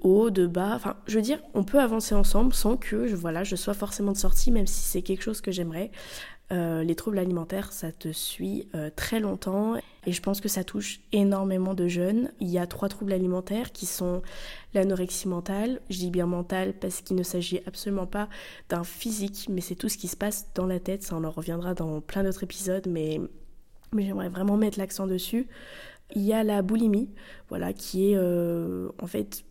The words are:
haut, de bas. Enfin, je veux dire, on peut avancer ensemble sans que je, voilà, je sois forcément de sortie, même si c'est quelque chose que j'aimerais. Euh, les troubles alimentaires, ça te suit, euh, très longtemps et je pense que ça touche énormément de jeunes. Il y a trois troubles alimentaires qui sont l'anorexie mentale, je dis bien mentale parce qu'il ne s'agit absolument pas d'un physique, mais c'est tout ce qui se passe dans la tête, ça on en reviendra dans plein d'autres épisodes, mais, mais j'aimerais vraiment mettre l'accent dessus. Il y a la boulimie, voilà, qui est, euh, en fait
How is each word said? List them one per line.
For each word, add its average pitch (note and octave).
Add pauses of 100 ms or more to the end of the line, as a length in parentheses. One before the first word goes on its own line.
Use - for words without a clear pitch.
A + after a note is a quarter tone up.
haut, G#3
de F#3
bas. F3+
Enfin, A#3 (100)
je A3
veux A3
dire, C#4 (140)
on G3+
peut C4+
avancer A3+
ensemble A3
sans A#3+
que A3+
je, A3
voilà, E3+
je G3
sois G3+
forcément G3+
de G3
sortie, -
même G#3+
si -
c'est -
quelque F#3+
chose A3
que G3
j'aimerais. F3 (600)
Euh, E3
les E3
troubles G3+
alimentaires, F3+
ça D#3+
te D#3+
suit, -
euh, D3+
très -
longtemps G3+ (320)
et F3
je F3
pense G3
que G#3
ça F#3
touche - (120)
énormément G3
de F3
jeunes. F#3
Il F3+
y F3+
a F3
trois G3
troubles G3
alimentaires F#3
qui -
sont F3+ (500)
l'anorexie F#3+
mentale, G3 (120)
je F3+
dis F3+
bien F3
mentale F3+
parce F#3+
qu'il -
ne F#3
s'agit F3+
absolument F#3+
pas G#3 (400)
d'un E3+
physique, G3+
mais F#3
c'est F3+
tout G#3+
ce -
qui F3+
se -
passe G3+
dans F3+
la F#3
tête, G3
ça F3
on D#3+
en D#3+
reviendra E3+
dans D#3
plein G3
d'autres F#3+
épisodes, F#3+
mais, D#3 (720)
mais G3+
j'aimerais F#3+
vraiment G3
mettre G#3
l'accent F#3+
dessus. F#3+ (680)
Il G3+
y G#3+
a A3
la G#3
boulimie, A3 (380)
voilà, F3
qui G3
est, G3+
euh, F3 (100)
en -
fait -